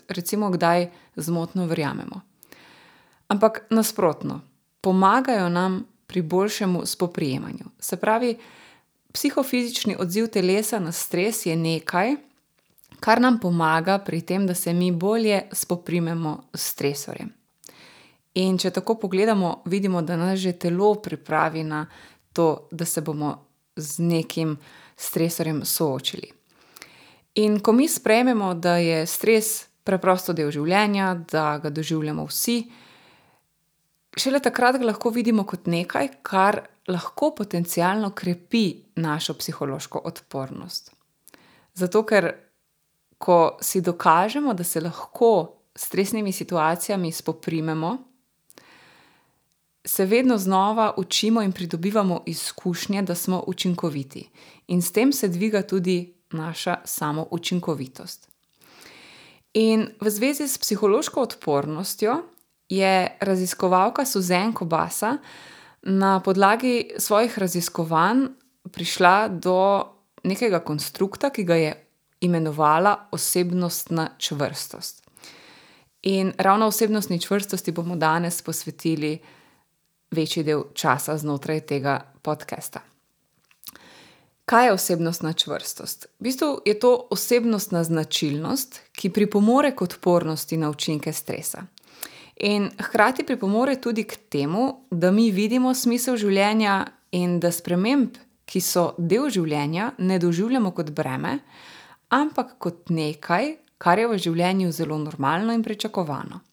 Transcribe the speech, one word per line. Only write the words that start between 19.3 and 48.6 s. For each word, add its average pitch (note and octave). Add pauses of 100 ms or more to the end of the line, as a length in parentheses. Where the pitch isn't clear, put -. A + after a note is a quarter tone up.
vidimo, F#3+
da E3
nas F#3+
že F#3
telo F3+
pripravi D#3+
na D#3 (480)
to, D#3+
da E3
se E3
bomo D3 (300)
z D#3
nekim D#3+ (400)
stresorjem E3
soočili. - (1040)
In G#3+
ko G#3+
mi C4
sprejmemo, A3
da F3
je E3
stres - (160)
preprosto F#3
del D3+
življenja, F#3+ (180)
da D3+
ga D#3
doživljamo D3+
vsi, A#3 (1600)
šele C4+
takrat B3
ga B3+
lahko A3
vidimo A3
kot -
nekaj, F3+ (140)
kar G3 (260)
lahko F#3
potencialno G3
krepi F3+ (120)
našo D#3
psihološko C#3+
odpornost. - (840)
Zato F#3
ker, F#3+ (880)
ko E3+
si -
dokažemo, F#3+
da F3
se E3
lahko F3+ (180)
s -
stresnimi G3
situacijami F3
spoprimemo, D#3+ (1900)